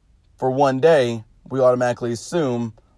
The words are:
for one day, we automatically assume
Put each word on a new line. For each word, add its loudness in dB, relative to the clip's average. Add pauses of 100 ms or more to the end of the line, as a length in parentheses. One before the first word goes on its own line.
(360)
for -2
one 2
day, 2 (240)
we -4
automatically 0
assume -4 (240)